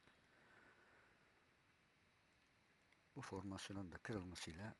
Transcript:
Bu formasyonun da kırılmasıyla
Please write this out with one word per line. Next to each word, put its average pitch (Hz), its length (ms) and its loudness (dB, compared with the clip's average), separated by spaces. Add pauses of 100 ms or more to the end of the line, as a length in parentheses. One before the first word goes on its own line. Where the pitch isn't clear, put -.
(3250)
Bu 139 60 0
formasyonun 95 680 2
da 87 60 -2
kırılmasıyla 90 840 0